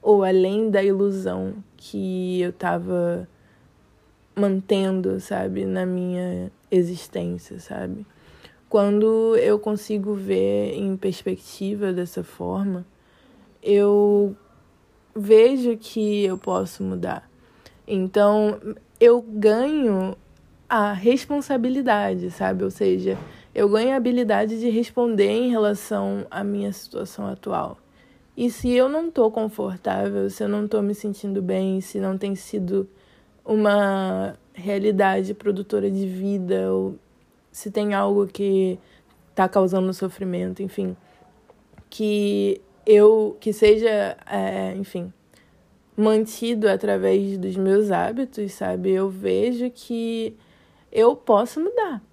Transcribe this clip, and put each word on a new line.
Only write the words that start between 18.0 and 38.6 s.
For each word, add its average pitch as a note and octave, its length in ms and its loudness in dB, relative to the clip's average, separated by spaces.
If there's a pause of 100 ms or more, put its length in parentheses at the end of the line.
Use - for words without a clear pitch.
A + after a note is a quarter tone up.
eu A#3+ 220 8
ganho A3 960 0 (500)
a G#3 280 0
responsabilidade, A#3+ 1400 0
sabe? F#3+ 340 -2
Ou F#3+ 60 -2
seja, F#3 480 0 (360)
eu G3+ 140 2
ganho A3 240 2
a C4+ 40 0
habilidade A3+ 600 0
de A#3+ 120 -2
responder A3+ 600 0
em A#3+ 200 0
relação G3+ 800 -2
à G3 120 -8
minha G3+ 300 -6
situação - 540 -12
atual. F#3+ 500 -6 (600)
E A#3+ 140 -2
se B3 220 -4
eu B3+ 160 4
não D#4+ 220 -2
tô A#3 200 2
confortável, G3+ 1000 -4
se F#3+ 120 -10
eu G#3 60 -4
não G#3 180 -2
tô G#3+ 140 -2
me G3+ 140 -2
sentindo G3+ 480 -6
bem, F#3+ 400 -2
se G3 180 -8
não F#3+ 160 -4
tem G3 180 -6
sido F#3+ 540 -4 (560)
uma G3 880 0 (200)
realidade G3 800 0
produtora G3+ 560 -2
de G3 160 -2
vida, F#3+ 640 -2
ou - 240 -2 (560)
se - 180 -12
tem G#3 220 -2
algo G3+ 340 2
que F#3+ 520 0 (560)